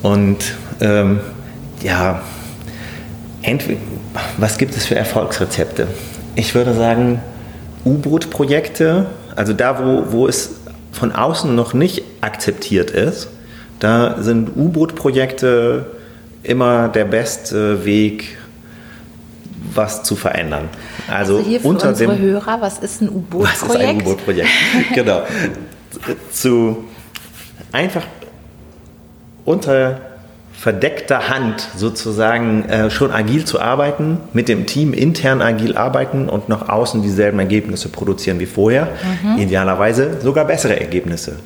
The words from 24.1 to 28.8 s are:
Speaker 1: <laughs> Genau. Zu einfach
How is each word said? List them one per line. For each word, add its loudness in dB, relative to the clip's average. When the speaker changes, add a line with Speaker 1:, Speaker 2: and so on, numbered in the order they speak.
Speaker 1:
<laughs> 2
Genau. 2
Zu 2
einfach -2